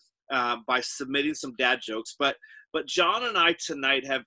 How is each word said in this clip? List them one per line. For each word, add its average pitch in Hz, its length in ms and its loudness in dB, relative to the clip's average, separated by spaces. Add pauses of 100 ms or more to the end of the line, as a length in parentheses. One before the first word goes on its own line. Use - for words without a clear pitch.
(300)
uh, 120 260 0 (120)
by 123 120 2
submitting 143 540 -2
some 131 240 -10
dad 127 240 2
jokes. 113 340 -8
But, 139 200 0 (360)
but 147 140 -2
John 190 380 2
and 226 120 -2
I 170 220 4
tonight 135 480 0
have 135 200 -2